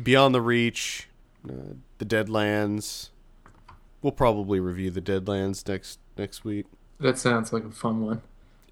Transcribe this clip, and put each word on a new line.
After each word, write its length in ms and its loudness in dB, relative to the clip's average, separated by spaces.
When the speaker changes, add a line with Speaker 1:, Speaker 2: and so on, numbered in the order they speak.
Speaker 1:
Beyond 340 8
the 80 4
Reach. 680 0
Uh, 260 -14
The 60 -4
Deadlands. 1080 0
We'll 100 0
probably 480 2
review 300 -2
The 100 -6
Deadlands 640 -2
next, 320 -8
next 260 -8
week. 220 -6
Speaker 2:
That 180 2
sounds 340 0
like 120 -4
a 60 -12
fun 340 -4
one. 180 -4